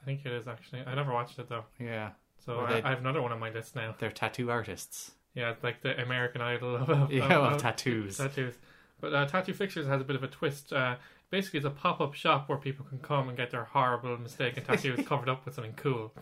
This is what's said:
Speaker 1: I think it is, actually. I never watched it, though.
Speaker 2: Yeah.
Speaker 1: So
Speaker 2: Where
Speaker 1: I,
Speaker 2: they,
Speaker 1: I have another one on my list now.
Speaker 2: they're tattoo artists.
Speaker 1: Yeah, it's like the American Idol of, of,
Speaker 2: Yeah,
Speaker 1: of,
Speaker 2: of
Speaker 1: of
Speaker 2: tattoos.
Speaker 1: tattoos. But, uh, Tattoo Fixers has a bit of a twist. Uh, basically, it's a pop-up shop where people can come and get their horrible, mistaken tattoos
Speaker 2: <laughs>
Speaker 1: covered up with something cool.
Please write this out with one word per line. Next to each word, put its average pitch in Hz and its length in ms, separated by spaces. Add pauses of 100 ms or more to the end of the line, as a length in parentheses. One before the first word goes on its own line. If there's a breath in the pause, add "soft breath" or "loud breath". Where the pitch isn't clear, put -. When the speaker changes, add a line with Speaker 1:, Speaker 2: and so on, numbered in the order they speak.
Speaker 1:
I - 40
think 139 200
it 123 80
is, 120 140
actually. 123 400
I 127 80
never 139 180
watched 120 280
it, 117 80
though. 113 160 (160)
Speaker 2:
Yeah. 113 300 (340)
Speaker 1:
So 120 140
Speaker 2:
Where 120 100
Speaker 1:
I, 117 60
Speaker 2:
they, 113 80
Speaker 1:
I 135 80
have 127 100
another 135 220
one 120 100
on 113 80
my 113 100
list 113 240
now. 113 240
Speaker 2:
they're 110 120
tattoo 120 400
artists. 101 640 (220)
Speaker 1:
Yeah, 120 160
it's 113 140
like 120 180
the 131 180
American 123 400
Idol 120 360
of, 135 120
of, 143 240
Speaker 2:
Yeah, 131 120
Speaker 1:
of, 135 60 (160)
Speaker 2:
of 117 80
Speaker 1:
of - 80
Speaker 2:
tattoos. 113 560
Speaker 1:
tattoos. 135 360 (460 loud breath)
But, 151 140
uh, 143 120
Tattoo 185 280
Fixers 180 320
has 135 140
a 131 40
bit 135 120
of 131 80
a - 20
twist. - 460
Uh, 127 240 (340 loud breath)
basically, 190 280
it's 143 80
a 135 40
pop-up 151 440
shop 143 340
where 139 100
people 135 260
can 135 140
come 135 300
and 123 80
get 123 160
their 117 100
horrible, 123 560
mistaken 120 460
tattoos 131 380
Speaker 2:
<laughs> - 40
Speaker 1:
covered 127 220
up 131 160
with - 100
something 113 200
cool. 117 480